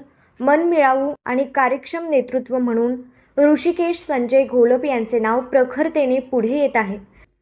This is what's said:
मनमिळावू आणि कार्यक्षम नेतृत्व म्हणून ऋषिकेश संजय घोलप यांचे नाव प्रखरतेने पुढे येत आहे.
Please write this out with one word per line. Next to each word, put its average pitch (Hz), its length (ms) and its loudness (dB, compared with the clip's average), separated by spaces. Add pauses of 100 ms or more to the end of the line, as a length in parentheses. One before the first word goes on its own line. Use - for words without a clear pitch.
(400)
मनमिळावू 285 760 2 (120)
आणि 254 180 -2
कार्यक्षम 269 640 -4
नेतृत्व 254 480 -2
म्हणून 240 380 -2 (420)
ऋषिकेश 339 680 0
संजय 262 360 2
घोलप 247 420 2
यांचे 240 340 -2
नाव 220 220 0
प्रखरतेने 262 800 0
पुढे 247 300 -2
येत 277 260 0
आहे. 208 220 -2 (440)